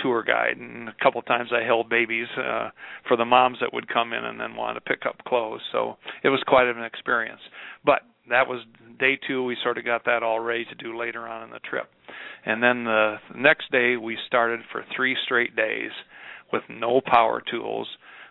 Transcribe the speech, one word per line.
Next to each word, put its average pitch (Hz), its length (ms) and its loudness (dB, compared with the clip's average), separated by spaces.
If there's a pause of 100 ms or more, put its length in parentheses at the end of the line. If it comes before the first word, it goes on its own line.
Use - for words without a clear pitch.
tour 117 220 0
guide, 117 340 0
and 117 320 -12
a - 40 -14
couple 127 280 2
times 120 320 0
I 117 80 2
held 113 260 2
babies, 117 480 0
uh, 117 360 -4 (360)
for 127 80 6
the 117 100 4
moms 123 340 6
that 123 120 -2
would 120 160 -8
come 117 240 0
in 117 140 -6
and 113 140 -8
then 113 160 -8
want 117 200 -4
to 117 60 -10
pick - 240 -4
up - 180 -6
clothes. 117 380 -2 (100)
So 117 260 -2 (260)
it 147 60 6
was 135 180 2
quite 127 200 8
an 117 160 -4
experience. 113 580 -4 (420)
But 143 180 4 (280)
that 127 180 4
was 123 180 -8 (320)
day 135 200 2 (100)
two. 131 160 0
We 123 180 -2
sort 120 160 0
of 117 80 -8
got 117 200 0
that 117 180 2
all 113 160 0
ready 117 260 -4
to - 100 -16
do 113 220 -10
later 117 300 -8
on 113 160 -12
in 117 80 -18
the 117 80 -14
trip. - 320 -8 (520)
And 110 200 0
then 123 220 4
the 107 340 2 (160)
next 143 360 2
day 123 260 2
we 113 280 -8
started 117 360 0 (100)
for 113 120 -8 (120)
three 127 200 0 (100)
straight 120 300 0
days 110 360 -2 (600)
with 110 160 -2
no 117 320 0
power 117 400 4 (120)
tools. 113 360 -6 (440)